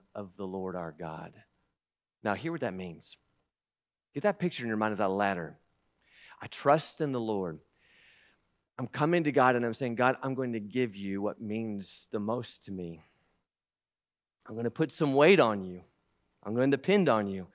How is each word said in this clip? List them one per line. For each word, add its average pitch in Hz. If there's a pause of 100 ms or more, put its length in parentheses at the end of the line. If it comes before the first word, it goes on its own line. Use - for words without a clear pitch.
(140)
of 98
the 98
Lord 92
our 85
God." 80 (880)
Now, 104
hear 131
what 160
that 104
means. 87 (1000)
Get 139
that 208
picture 170
in 117
your 110
mind 110
of 101
that 98
ladder. 95 (840)
I -
trust -
in 147
the 123
Lord. 95 (1160)
I'm 123
coming 160
to 151
God 127
and 120
I'm 113
saying, 120
"God, 123
I'm 135
going 123
to 113
give 104
you 98
what 104
means 107
the 110
most 113
to 101
me. 85 (1400)
I'm 110
gonna 117
put 156
some 143
weight 156
on 107
you. 90 (600)
I'm 104
gonna 131
depend 175
on 107
you 95